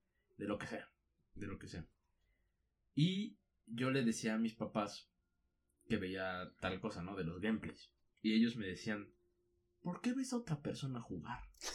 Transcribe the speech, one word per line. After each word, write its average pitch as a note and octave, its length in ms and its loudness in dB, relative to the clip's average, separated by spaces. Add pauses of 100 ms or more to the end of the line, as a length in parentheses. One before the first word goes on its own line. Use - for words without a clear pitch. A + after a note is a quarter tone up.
(360)
de G2+ 100 -4
lo G2+ 120 2
que C#3+ 80 -4
sea, - 200 -6 (480)
de G2 120 -6
lo F#2+ 120 -6
que - 100 -12
sea. D#2+ 180 -6 (1080)
Y F#3+ 440 4 (280)
yo A#2+ 240 0
le C3 140 2
decía A2 300 4
a A2 40 2
mis A2+ 160 2
papás - 560 -2 (760)
que A2 80 2
veía F#2 640 -2
tal F#2 200 0
cosa, G2+ 220 -2
¿no? F#2+ 140 -4
De F#2+ 80 0
los E2+ 160 -2
gameplays. G2+ 520 -2 (300)
Y A2 120 4
ellos A#2 220 6
me G#2 100 -2
decían, G2+ 420 -4 (760)
"¿Por F3 180 -4
qué B3 120 0
ves C4 200 0
a A#3+ 60 2
otra E3 220 -2
persona C3 400 -4
jugar?" G#2 400 -6 (340)